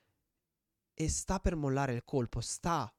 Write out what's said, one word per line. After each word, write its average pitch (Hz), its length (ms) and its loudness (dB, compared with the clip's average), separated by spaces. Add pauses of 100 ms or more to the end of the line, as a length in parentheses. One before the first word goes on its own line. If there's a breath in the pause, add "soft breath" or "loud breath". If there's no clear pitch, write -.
(960 soft breath)
E 160 140 -2
sta - 320 -2
per - 160 2
mollare 139 380 2
il 117 100 -6
colpo, 123 360 0
sta 147 580 -2